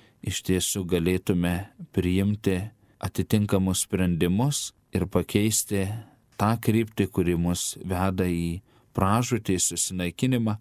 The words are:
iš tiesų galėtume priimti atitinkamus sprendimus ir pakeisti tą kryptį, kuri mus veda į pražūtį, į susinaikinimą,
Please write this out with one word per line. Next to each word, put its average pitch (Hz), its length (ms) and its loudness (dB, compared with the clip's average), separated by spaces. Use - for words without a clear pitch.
iš - 260 -6
tiesų 92 400 0
galėtume 87 680 2
priimti 95 720 0
atitinkamus 95 840 0
sprendimus 92 840 0
ir 95 200 -2
pakeisti 101 800 0
tą 107 180 4
kryptį, 110 520 0
kuri 87 280 0
mus 87 400 -2
veda 92 520 -2
į 85 320 -2
pražūtį, 104 600 2
į 87 80 0
susinaikinimą, 104 960 -2